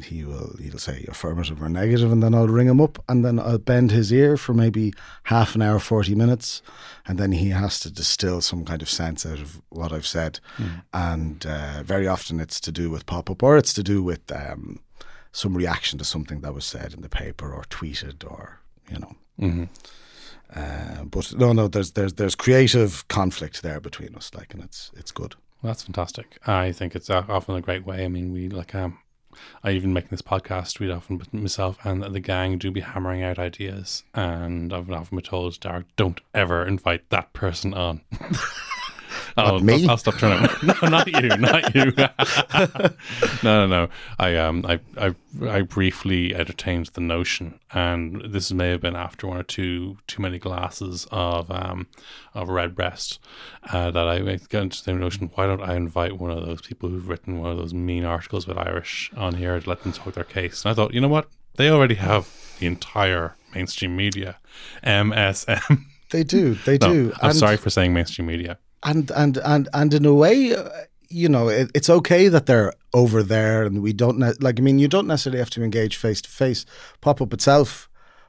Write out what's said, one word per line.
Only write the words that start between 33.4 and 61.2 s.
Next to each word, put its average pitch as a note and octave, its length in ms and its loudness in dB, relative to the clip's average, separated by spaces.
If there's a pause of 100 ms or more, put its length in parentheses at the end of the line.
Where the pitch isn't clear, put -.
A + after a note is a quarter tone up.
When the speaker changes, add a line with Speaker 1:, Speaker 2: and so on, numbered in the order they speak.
Speaker 2:
and E2+ 580 -4
I've F2 160 -8
often E2+ 280 -8
been F2 80 -6
told, F2+ 340 -6
"Dark, F2+ 260 -10 (120)
don't F#2 240 0 (120)
ever F2 320 2
invite F2+ 440 -2
that - 240 -2
person F#2 420 -4
on." F2 260 -4 (180)
<laughs> - 180 -6 (1000)
Speaker 1:
What, G#2+ 100 4
Speaker 2:
I'll, G2 140 4
Speaker 1:
me? A#2 240 6
Speaker 2:
I'll, D#3+ 80 6
I'll A#2 60 2
stop A2 180 -2
trying G#2+ 320 4
to, - 180 -4
<laughs> F3+ 160 4
no, D#3+ 80 4
not D#3+ 180 4
you, - 300 2
not - 380 2
you. C3+ 160 4
<laughs> - 1500 0
No, G#2+ 240 6
no, - 0 -
no. F2 220 2 (280)
I, F2+ 180 2
um, E2 300 0
I, E2+ 140 0 (180)
I, F#2 180 0 (320)
I G#2 140 0
briefly F#2 720 0
entertained F2 600 -4
the F2+ 80 -8
notion, E2+ 580 -4 (120)
and F2 540 -2
this G2 260 -4
may F2+ 180 0
have F2 120 -2
been F2 140 -4
after F2+ 320 -10
one F#2 100 -6
or F2+ 60 -8
two F#2 540 -6 (100)
too - 160 -8
many F2+ 160 -6
glasses F2+ 720 -8
of, F2 400 -2
um, F#2 340 -8 (480)
of F#2 160 -8
Redbreast, F2+ 680 -4 (520)
uh, F2 200 0
that E2+ 160 0
I F2 120 0 (300)
got G#2 140 -2
into - 200 -8
the F#2+ 100 -2
notion, F2+ 420 -4
"Why F#2+ 100 0
don't G2 160 0
I F2+ 140 -4
invite F2 420 -2
one F2 140 -6
of E2 120 -6
those E2 180 -8
people - 280 -10
who've F2+ 180 -8
written F2+ 320 -8
one E2+ 120 -4
of E2+ 60 -4
those E2+ 180 -8
mean F2 300 -2
articles E2+ 420 -4
about F2 200 -6
Irish - 480 -8
on F2+ 200 -4
here F2 240 -2
to E2+ 100 -6
let F2+ 140 -6
them F2+ 100 -4
talk - 220 -12
their F2 80 -6
case?" - 420 -6
And G#2 60 0
I - 20 2
thought, G#2+ 220 2
"You A#2+ 60 0
know C3+ 80 4
what? D3+ 180 0 (280)